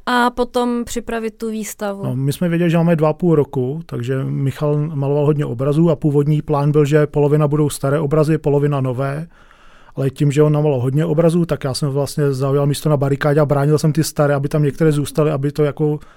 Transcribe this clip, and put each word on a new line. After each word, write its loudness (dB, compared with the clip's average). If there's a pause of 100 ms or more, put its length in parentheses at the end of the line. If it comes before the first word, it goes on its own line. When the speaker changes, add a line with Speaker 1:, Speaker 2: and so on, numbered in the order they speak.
Speaker 1:
a 0
potom -2
připravit -8
tu -6
výstavu? -8
Speaker 2:
No, -4
my -2
jsme -2
věděli, 0
že 2
máme 4
dva 2
a 0
půl 2
roku, -2
takže -6
Michal -2 (160)
maloval 0
hodně 2
obrazů 0
a 2
původní 0
plán 0
byl, 4
že 2
polovina 2
budou 0
staré -2
obrazy, 2
polovina 0
nové. -4 (680)
Ale -2
tím, 0
že 2
on 4
namaloval 0
hodně 0
obrazů, 2
tak -4
já -4
jsem -4
vlastně -2
zaujal 0
místo 0
na 2
barikádě 0
a 4
bránil 2
jsem 2
ty 0
staré, 0
aby -2
tam 0
některé 2
zůstaly, 0
aby -2
to -2
jako -2 (180)